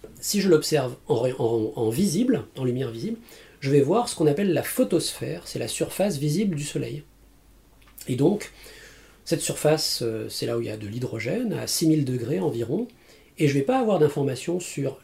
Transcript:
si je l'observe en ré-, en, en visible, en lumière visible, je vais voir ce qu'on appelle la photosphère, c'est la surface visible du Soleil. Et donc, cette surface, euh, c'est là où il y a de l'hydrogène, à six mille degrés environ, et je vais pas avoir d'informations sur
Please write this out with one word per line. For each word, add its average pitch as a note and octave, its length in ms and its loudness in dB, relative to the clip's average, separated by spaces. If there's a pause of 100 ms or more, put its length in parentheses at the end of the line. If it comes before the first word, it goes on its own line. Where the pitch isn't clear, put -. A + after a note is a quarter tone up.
(200)
si - 220 0
je F#3+ 80 2
l'observe D3 460 4 (120)
en A#2+ 120 2
ré-, B2 200 0
en, A2+ 360 0
en A2 140 0
visible, F3+ 560 2 (120)
en C3+ 60 -4
lumière B2 280 -2
visible, D3+ 260 -6 (420)
je C3+ 100 -4
vais C#3+ 120 6
voir F#3+ 280 2
ce - 60 -8
qu'on D#3+ 120 2
appelle E3+ 260 2
la C3+ 100 0
photosphère, E3 840 -2
c'est - 140 -10
la A#2 80 -4
surface F3+ 500 -2
visible D3+ 380 0
du C#3+ 80 -4
Soleil. C#3+ 400 -6 (1040)
Et C3 80 0
donc, E3 360 0 (760)
cette D#3 160 0
surface, - 600 0
euh, A2+ 280 -4
c'est - 180 -6
là A#2 100 -2
où A#2 40 0
il A#2 60 -6
y G#2+ 40 -6
a G#2+ 60 -8
de G#2+ 100 -10
l'hydrogène, B2 680 -4
à A#2+ 140 -4
six - 200 2
mille D#3 180 6
degrés B2+ 340 -2
environ, C#3+ 480 -2 (500)
et D3+ 100 4
je C3+ 60 4
vais C#3 80 4
pas B3+ 180 2
avoir G#3+ 200 2
d'informations D3 600 0
sur C#3 440 -6